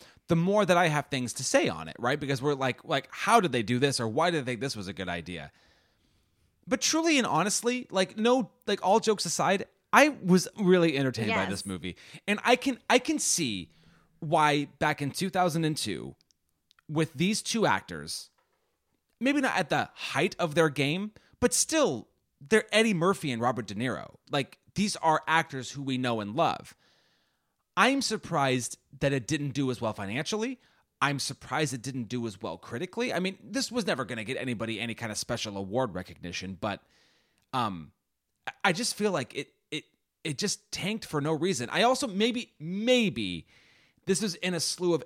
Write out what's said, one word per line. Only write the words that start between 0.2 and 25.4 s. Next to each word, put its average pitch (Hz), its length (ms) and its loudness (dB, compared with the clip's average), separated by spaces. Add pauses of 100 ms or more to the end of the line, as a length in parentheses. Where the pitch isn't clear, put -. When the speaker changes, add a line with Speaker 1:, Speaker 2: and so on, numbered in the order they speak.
Speaker 1:
the 170 80 2
more 190 320 4
that 175 100 6
I 175 120 6
have 147 180 0
things 127 280 -4
to 131 100 -8
say 285 240 4
on 80 180 -6
it, - 120 -12
right? 127 200 0
Because 135 240 -4
we're 147 120 2
like, 131 300 -4
like, 147 280 -2
how 226 260 4
did 170 140 2
they 120 100 2
do 120 160 0
this, 135 220 2
or 113 80 -2
why 156 220 2
did 151 140 -2
they 127 80 -4
think 110 80 -6
this 131 140 -6
was 98 140 -8
a 101 40 -8
good 90 160 -8
idea? 85 440 -8 (1120)
But 254 140 0
truly 320 380 2
and 220 80 2
honestly, 214 680 0
like, 190 260 -2
no, 240 320 2 (160)
like, 202 180 -2
all 196 140 6
jokes 214 280 0
aside, 175 400 0 (260)
I 277 320 6
was 180 240 6 (100)
really 175 400 6
entertained 117 320 0
by 98 140 2
this 95 160 -4
Speaker 2:
Yes. 98 60 -10
Speaker 1:
movie. 90 300 -6 (300)
And 208 180 -2
I 247 120 6
can, 254 240 -2 (100)
I 240 80 6
can 302 220 -2
see 107 500 -2 (480)
why 151 480 2 (120)
back 151 240 0
in 139 80 -4
two 185 180 -4
thousand 175 360 0
and 156 120 0
two, 67 400 -6 (720)
with 156 240 0
these 180 300 0
two 214 240 0
actors, 87 640 -2 (920)
maybe 277 220 2
not 240 140 0
at 180 120 0
the 139 260 0
height - 440 -2
of 160 160 -2
their 160 160 4
game, 151 420 -2 (260)
but 247 140 2
still, 233 560 0 (320)
they're 214 320 4
Eddie 220 220 4
Murphy 170 360 2
and 117 120 -2
Robert 120 240 0
De 104 80 -10
Niro. 110 420 -4 (140)
Like, 143 280 -4 (160)
these 196 220 0
are 156 320 2
actors 151 420 0